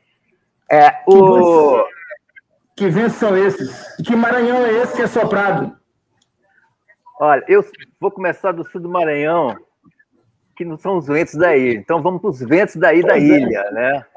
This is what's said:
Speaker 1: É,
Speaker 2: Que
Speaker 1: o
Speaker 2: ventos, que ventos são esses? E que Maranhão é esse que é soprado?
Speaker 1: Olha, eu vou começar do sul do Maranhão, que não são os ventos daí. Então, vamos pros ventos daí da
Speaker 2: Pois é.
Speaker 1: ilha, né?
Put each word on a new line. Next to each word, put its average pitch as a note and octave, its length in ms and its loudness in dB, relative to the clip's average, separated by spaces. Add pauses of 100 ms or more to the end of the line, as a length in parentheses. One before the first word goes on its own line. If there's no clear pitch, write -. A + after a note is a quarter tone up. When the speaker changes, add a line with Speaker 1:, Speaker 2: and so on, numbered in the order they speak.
(680)
Speaker 1:
É, D3 220 6
Speaker 2:
Que - 240 2
Speaker 1:
o F#3+ 200 8
Speaker 2:
ventos, D#3 500 4 (920)
que G3 140 -2
ventos G3+ 240 0
são G#3 240 -2
esses? F#3 640 -4
E - 20 -12
que A3+ 140 -2
Maranhão A#3+ 480 0
é A3+ 180 0
esse - 140 -6
que B3 60 -2
é A3+ 40 0
soprado? - 720 -4 (1400)
Speaker 1:
Olha, D3 260 2
eu G3+ 180 2 (360)
vou F#3+ 100 -4
começar F#3 400 -6
do E3 140 -8
sul - 160 -16
do E3+ 80 -12
Maranhão, D#3 680 -2 (1000)
que F3+ 80 -12
não D#3+ 140 -12
são F#3+ 180 -4
os D3+ 100 -6
ventos D3 280 -2
daí. D3+ 400 2
Então, E3 260 -4
vamos F3+ 180 -4
pros D#3 220 -6
ventos D#3 360 0
daí E3 260 2
da - 60 0
Speaker 2:
Pois - 140 2
é. C#3+ 40 2
Speaker 1:
ilha, G#2+ 460 0
né? B2+ 340 -4 (100)